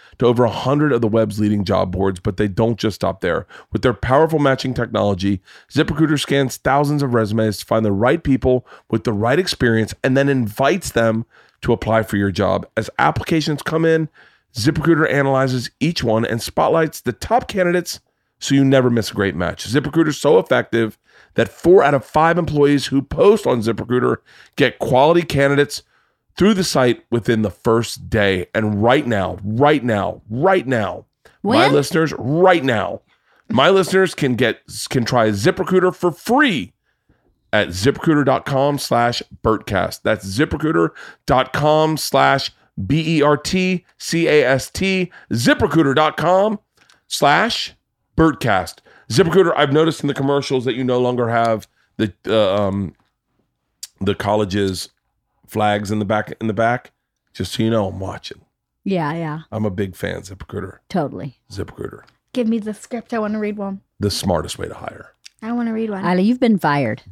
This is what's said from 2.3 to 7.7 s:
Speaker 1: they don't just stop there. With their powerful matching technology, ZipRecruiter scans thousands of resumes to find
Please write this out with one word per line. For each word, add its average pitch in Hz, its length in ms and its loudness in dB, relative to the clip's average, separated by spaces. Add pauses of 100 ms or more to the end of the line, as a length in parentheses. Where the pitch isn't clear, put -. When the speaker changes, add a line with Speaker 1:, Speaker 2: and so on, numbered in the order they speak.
Speaker 1:
they 107 100 0
don't 113 300 0
just 110 180 -2
stop - 260 -4
there. 82 260 -4 (240)
With - 100 -4
their 123 140 0
powerful 151 420 0
matching 131 380 0
technology, 101 640 -2 (300)
ZipRecruiter 151 480 0
scans 139 380 -2
thousands 143 440 0
of 127 140 -2
resumes 110 420 0
to - 80 -12
find 113 180 0